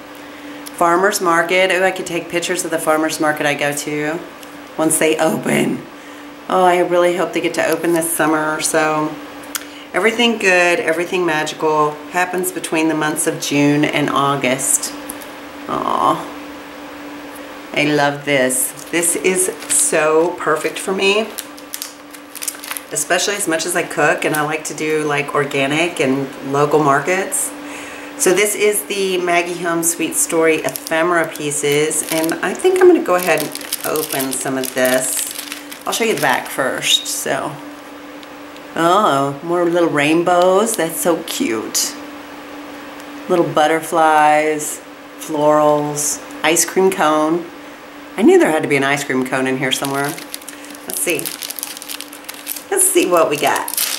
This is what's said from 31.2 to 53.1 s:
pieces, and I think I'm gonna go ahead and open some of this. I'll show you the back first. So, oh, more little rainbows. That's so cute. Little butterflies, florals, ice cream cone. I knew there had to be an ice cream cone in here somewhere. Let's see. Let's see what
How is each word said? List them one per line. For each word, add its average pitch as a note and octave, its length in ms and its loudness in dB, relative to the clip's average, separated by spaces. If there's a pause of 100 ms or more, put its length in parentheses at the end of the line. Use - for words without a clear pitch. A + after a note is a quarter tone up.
pieces, D3 800 0
and D#4+ 240 0
I G3 200 -4
think F#4 260 2
I'm F#4 60 8
gonna F4 180 6
go F3+ 120 2
ahead E3 260 2
and - 440 -8
open C#3 460 -2
some C3+ 240 -4
of B2+ 160 -4
this. B2+ 600 0 (520)
I'll G3 60 -4
show A3+ 120 0
you G#3+ 100 2
the C#3+ 80 -4
back C3 260 2
first. - 580 0
So, C#3+ 460 -4 (1200)
oh, D#3+ 680 2
more F3 240 0
little E3+ 240 4
rainbows. F3 840 4
That's E3 220 -2
so E3+ 260 2
cute. - 720 -4 (1300)
Little E3+ 180 4
butterflies, D#3 1300 4 (380)
florals, D3 1040 2 (200)
ice E3 220 2
cream F#3+ 260 4
cone. D#3 540 2 (720)
I F#3+ 60 -2
knew F4+ 160 10
there F#3 120 6
had D#3 120 2
to C#3+ 60 0
be C#3+ 80 4
an C#3 80 4
ice C#3+ 200 2
cream C3 220 0
cone C3 200 0
in C3 120 0
here C3+ 120 -2
somewhere. C#3 380 -2 (800)
Let's - 160 -4
see. B3 160 0 (1500)
Let's F#4+ 200 2
see - 140 4
what F3 240 4